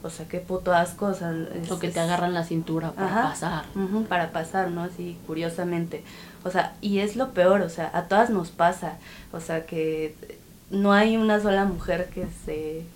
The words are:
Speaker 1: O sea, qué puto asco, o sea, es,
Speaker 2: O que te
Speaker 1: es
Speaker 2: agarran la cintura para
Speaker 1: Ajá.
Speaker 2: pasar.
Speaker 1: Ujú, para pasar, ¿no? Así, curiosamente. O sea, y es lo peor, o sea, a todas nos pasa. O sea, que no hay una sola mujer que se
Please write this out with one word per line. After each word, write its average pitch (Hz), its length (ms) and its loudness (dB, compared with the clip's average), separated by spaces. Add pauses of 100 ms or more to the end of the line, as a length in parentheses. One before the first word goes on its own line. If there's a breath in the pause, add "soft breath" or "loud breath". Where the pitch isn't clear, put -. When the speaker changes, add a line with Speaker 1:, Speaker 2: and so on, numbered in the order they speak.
Speaker 1:
O 170 60 -8
sea, 160 180 -12
qué 180 120 -6
puto 180 340 0
asco, 175 320 4
o 196 80 2
sea, 170 180 -4 (300)
es, 165 100 -6
Speaker 2:
O 175 60 -2
que 170 120 -2
te 165 100 -2
Speaker 1:
es 165 60 2
Speaker 2:
agarran 175 280 2
la 170 100 0
cintura 165 480 -2
para 196 160 -2
Speaker 1:
Ajá. 208 220 2
Speaker 2:
pasar. 160 360 -4 (100)
Speaker 1:
Ujú, 202 300 0
para 175 260 0
pasar, 175 400 -2
¿no? 170 100 -4
Así, 175 340 -8 (120)
curiosamente. 170 760 -4 (400 loud breath)
O 185 60 -4
sea, - 320 0
y 202 180 2
es 208 160 0
lo 262 180 -2
peor, 185 280 8
o 165 80 0
sea, 165 240 -4
a 170 140 -2
todas 233 240 6
nos 180 180 0
pasa. 170 480 0 (340 loud breath)
O 165 80 -10
sea, 165 280 -4
que 156 480 -2 (560)
no 202 200 4
hay 220 260 6
una 214 220 4
sola 196 260 4
mujer 180 480 -2
que 180 120 -4 (200)
se 156 380 -6 (120)